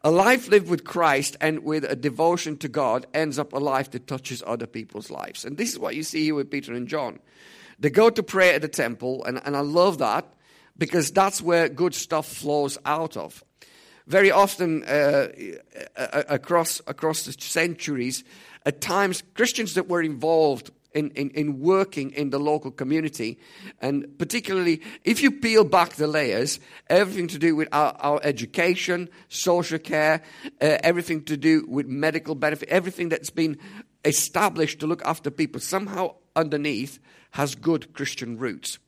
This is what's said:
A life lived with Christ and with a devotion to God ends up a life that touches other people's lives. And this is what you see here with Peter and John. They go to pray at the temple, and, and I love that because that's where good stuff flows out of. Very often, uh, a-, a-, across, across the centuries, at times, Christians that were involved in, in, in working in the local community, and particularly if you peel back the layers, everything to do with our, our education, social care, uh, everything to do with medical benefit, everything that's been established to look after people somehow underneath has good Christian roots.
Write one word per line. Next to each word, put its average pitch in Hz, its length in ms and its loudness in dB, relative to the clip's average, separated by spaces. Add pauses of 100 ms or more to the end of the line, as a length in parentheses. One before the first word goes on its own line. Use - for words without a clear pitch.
A 151 80 4
life 220 380 4
lived 196 200 6
with 175 160 -2
Christ 147 560 0
and 156 240 0
with 151 200 -2
a - 100 -2
devotion 147 640 0
to 147 100 -8
God 127 440 -2
ends 151 260 -2
up 147 140 -6
a 127 60 -4
life 139 320 -2
that 127 160 -12
touches 127 400 -10
other 117 200 -6
people's 107 440 -14
lives. - 340 -12
And 143 140 -10
this 233 120 -2
is - 80 -10
what - 160 -6
you 151 80 -6
see 156 220 -4
here 151 100 0
with 139 160 -4
Peter 135 220 -8
and 120 160 -8
John. 127 320 -6 (580)
They 147 120 2
go 220 200 8
to 226 120 -2
pray 185 320 6
at 151 80 0
the 151 60 -4
temple, 127 560 -4
and, 123 200 -4
and 143 120 -4
I 139 40 0
love 165 380 4
that 123 340 -2 (460)
because 156 320 0
that's 196 320 2
where 165 260 4
good 151 260 -2
stuff - 320 -4
flows 143 600 -2
out 156 300 -2
of. - 280 -12 (600)
Very 190 240 6
often, 180 540 2
uh, 143 500 2
a-, 85 240 -12 (380)
a-, 143 380 -4
across, 170 520 -2
across 156 380 -4
the 127 80 -12
centuries, 147 920 -4 (400)
at 143 160 -2
times, 190 420 0 (120)
Christians 233 400 -2
that 180 140 0
were 175 140 0
involved 151 680 2 (240)
in, 151 160 -2
in, 139 200 -4
in 147 300 -4
working 180 520 0
in 143 180 -4
the 139 80 -2
local 147 320 -2
community, 143 680 -4 (420)
and 139 380 -4
particularly 180 640 -2 (220)
if 226 180 2
you 277 80 6
peel 220 340 4
back 175 300 4
the 151 120 0
layers, 143 540 0 (280)
everything 185 400 2
to 156 100 -10
do 160 180 2
with 156 160 0
our, 151 260 2
our 147 240 0
education, 175 840 -2 (200)
social 175 500 0
care, 156 440 0 (380)
uh, 151 240 4
everything 170 400 0
to 151 120 -4
do 156 300 4
with 139 200 -4
medical 151 480 -4
benefit, 151 340 -2
everything 175 400 -2
that's 156 220 -4
been 160 280 -2 (460)
established 165 760 0
to 156 60 -6
look 170 180 -4
after 147 260 -4
people 147 300 -4
somehow 190 540 -4 (220)
underneath 143 640 -2 (320)
has 139 240 -2
good 156 400 -2
Christian 120 420 -8
roots. 110 520 -8